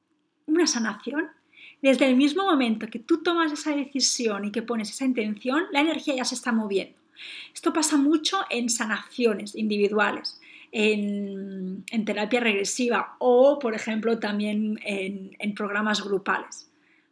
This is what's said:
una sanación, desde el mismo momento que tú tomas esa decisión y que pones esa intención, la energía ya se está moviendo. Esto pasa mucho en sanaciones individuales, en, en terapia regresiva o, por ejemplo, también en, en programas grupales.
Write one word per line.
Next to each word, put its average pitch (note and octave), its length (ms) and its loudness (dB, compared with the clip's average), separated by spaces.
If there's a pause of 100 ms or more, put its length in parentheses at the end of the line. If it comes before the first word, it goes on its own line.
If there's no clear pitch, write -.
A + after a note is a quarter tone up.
(460)
una D#4 220 4
sanación, A#3 640 -4 (520)
desde C4+ 240 6
el C4 100 6
mismo D4 280 4
momento B3 440 2
que A3+ 120 -10
tú E4 240 0
tomas E4+ 280 2
esa D4 240 -4
decisión B3 680 -2
y G#3 60 -6
que A3+ 100 -2
pones A3 280 -4
esa - 140 -6
intención, B3 680 -2
la C#4+ 100 2
energía D4+ 340 0
ya B3+ 80 -4
se B3 120 -4
está A#3+ 180 -2
moviendo. G3+ 440 -2 (560)
Esto - 200 -2
pasa D4+ 240 2
mucho D#4 420 2 (100)
en A#3+ 200 -2
sanaciones A3 840 -2
individuales, G#3 840 0 (320)
en, G3 1200 -2
en A3 160 -2
terapia G#3+ 340 0
regresiva G#3+ 800 -2
o, B3+ 400 6
por A3+ 160 -2
ejemplo, A3 440 -2
también G#3 640 -2
en, G3 560 -6
en G#3 140 -4
programas G#3 500 -2
grupales. G3 640 -4 (420)